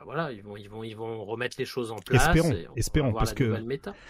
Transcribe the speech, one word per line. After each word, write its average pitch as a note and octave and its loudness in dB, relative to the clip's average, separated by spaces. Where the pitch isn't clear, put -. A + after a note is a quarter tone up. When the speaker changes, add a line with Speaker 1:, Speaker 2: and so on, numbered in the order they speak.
Speaker 1:
voilà, C#3+ -4
ils G2+ -12
vont, G#2 -12
ils G2+ -16
vont, G#2+ -10
ils A2+ -10
vont A2+ -6
remettre A2+ -4
les B2+ -4
choses A#2 -4
en A2 -8
place A#2+ 6
Speaker 2:
Espérons, D#3+ 6
Speaker 1:
et E2+ -4
on - -18
va - -18
Speaker 2:
espérons, C#3+ 2
Speaker 1:
voir G#2+ 0
Speaker 2:
parce A2 2
Speaker 1:
la G#2 -8
Speaker 2:
que, - 4
Speaker 1:
nouvelle A2 0
méta. C#3 -6